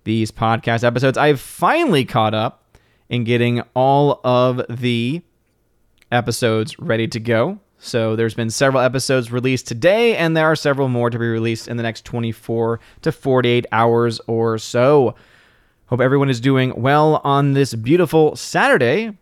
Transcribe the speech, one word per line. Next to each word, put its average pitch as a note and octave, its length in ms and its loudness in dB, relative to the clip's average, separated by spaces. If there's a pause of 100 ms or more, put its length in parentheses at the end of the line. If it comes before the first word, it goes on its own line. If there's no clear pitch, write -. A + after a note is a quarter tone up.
these A2 260 -2
podcast A2+ 540 -2
episodes. A#2+ 320 0
I've C#3 240 2
finally G#3 640 0
caught A2 300 -2
up - 420 -8 (320)
in A#2+ 160 -4
getting A#2+ 380 0 (100)
all C#3 520 2
of B2+ 440 2
the B2 540 -2 (880)
episodes A2+ 680 -2
ready A2+ 300 -2
to A#2+ 100 -8
go. A#2 400 -2 (200)
So A2+ 360 -2
there's A2+ 200 -2
been A2+ 160 -4
several C3+ 320 0
episodes B2+ 500 -2
released B2 360 -2
today, F#3+ 500 2
and E3 180 0
there D#3+ 80 2
are D#3 100 2
several C#3 340 0
more A#2+ 200 0
to A#2 100 -4
be A#2 60 -4
released A2+ 420 -4
in A#2 120 -8
the A#2 40 -6
next A2+ 220 -8
twenty-four A#2 760 -4 (220)
to D#3+ 100 -2
forty-eight B2 600 2
hours A#2 540 2
or A2+ 320 -2
so. B2 560 2 (720)
Hope B2 160 -2
everyone C#3 260 2
is A#2+ 140 -2
doing C3 360 2
well D3 460 2
on C#3 300 2
this C#3 200 0
beautiful D3+ 600 2
Saturday. G3+ 840 0